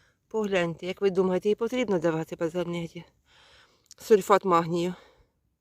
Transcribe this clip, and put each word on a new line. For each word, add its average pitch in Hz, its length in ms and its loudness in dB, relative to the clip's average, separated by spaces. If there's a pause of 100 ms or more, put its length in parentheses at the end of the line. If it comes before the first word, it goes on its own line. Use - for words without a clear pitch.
(280)
Погляньте, 180 580 -2
як 185 140 -8
ви 196 100 2
думаєте, 185 380 0
їй 214 60 2
потрібно 233 440 -2
давати 160 380 -2
базальний 170 680 -6 (960)
сульфат 190 460 4
магнію? 170 500 0 (680)